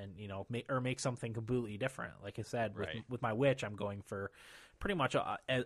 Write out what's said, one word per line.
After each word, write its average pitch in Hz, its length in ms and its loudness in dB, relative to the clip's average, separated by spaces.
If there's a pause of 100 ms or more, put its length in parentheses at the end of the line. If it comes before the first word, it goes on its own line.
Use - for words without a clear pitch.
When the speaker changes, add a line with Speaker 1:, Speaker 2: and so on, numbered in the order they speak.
Speaker 1:
and, 98 160 -10
you 104 100 -8
know, 98 220 -6
ma-, 120 100 0 (100)
or 131 120 2
make 127 180 0
something 120 340 0
completely 113 440 0
different. 113 360 -4 (100)
Like 101 160 -6
I - 20 -4
said, 107 340 0
with, 101 120 -2
Speaker 2:
Right. 82 220 -6
Speaker 1:
with 123 120 -4
my 113 120 2
witch, 131 300 6
I'm 104 120 -4
going 101 260 -2
for 98 300 -4 (480)
pretty 202 160 2
much, 135 200 4
uh, 104 220 2 (100)
a-, 127 180 2